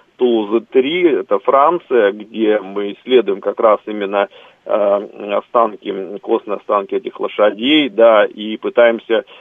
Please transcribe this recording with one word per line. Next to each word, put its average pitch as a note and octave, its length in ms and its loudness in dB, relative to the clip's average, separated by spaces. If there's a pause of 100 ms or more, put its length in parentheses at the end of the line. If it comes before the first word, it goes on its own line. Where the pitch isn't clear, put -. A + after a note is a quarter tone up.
(180)
Тулузы A2+ 520 0
три, D3 340 0 (100)
это - 240 -2
Франция, C3 760 2
где G#2+ 480 -2
мы G2+ 320 -8
исследуем G2+ 480 0
как G2+ 180 -6
раз G#2+ 280 2
именно, G2+ 420 -4 (380)
э, G#2 680 -2
останки, G2+ 840 -4
костные G#2 400 -4
останки G2+ 360 -4
этих G2 240 -8
лошадей, A2+ 720 0
да, G#2+ 380 4
и G#2+ 320 -10
пытаемся A2+ 640 0 (160)